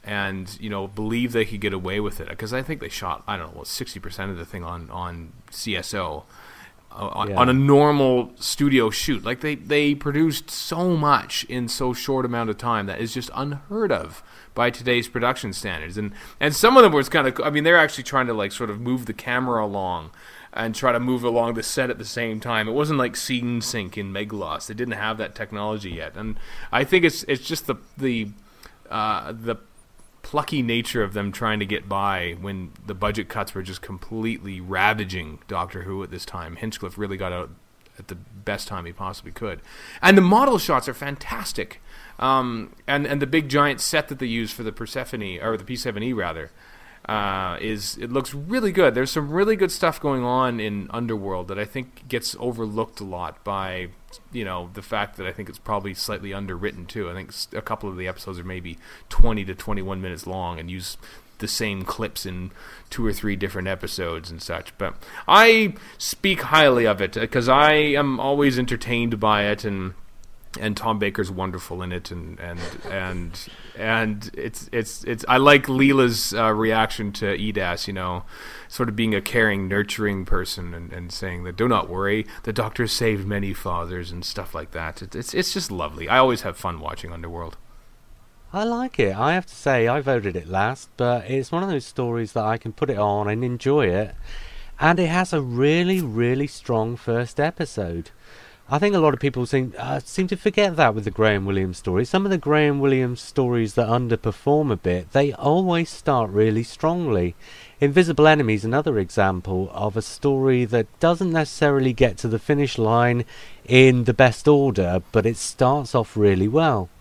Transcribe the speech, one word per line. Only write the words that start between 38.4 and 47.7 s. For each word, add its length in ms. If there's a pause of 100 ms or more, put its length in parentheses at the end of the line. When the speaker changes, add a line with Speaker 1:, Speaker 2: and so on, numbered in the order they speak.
Speaker 1:
time 180
he 80
possibly 380
could. 280 (440)
And 120
the 60
model 380
shots 280
are 60
fantastic. 880 (380)
Um, 560 (100)
and, 220
and 140
the 60
big 220
giant 320
set 280
that 100
they 80
use 260
for 80
the 100
Persephone, 720
or 160
the 60
P 120
seven 280
E 100
rather, 380 (540)
uh, 540
is, 380